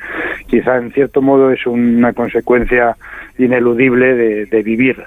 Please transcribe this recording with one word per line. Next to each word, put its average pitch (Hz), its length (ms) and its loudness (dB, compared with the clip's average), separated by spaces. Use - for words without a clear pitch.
Quizá 123 320 0
en 120 140 -6
cierto 139 280 0
modo 135 300 4
es 127 160 -2
una 120 460 0
consecuencia 120 840 0
ineludible 127 760 2
de, 107 320 0
de 110 160 0
vivir, 113 440 -2